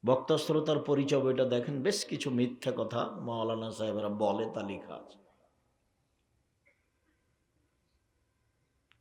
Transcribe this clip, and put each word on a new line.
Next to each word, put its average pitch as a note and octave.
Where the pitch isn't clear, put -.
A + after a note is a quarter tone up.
বক্তা B2+
শ্রোতার D3+
পরিচয় C#3
বইটা B2+
দেখেন, B2
বেশ G3+
কিছু D3
মিথ্যা B2
কথা A#2
মাওলানা A2+
সাহেবরা G#2
বলে, G#2
তা A2
লেখা F#2
আছে। -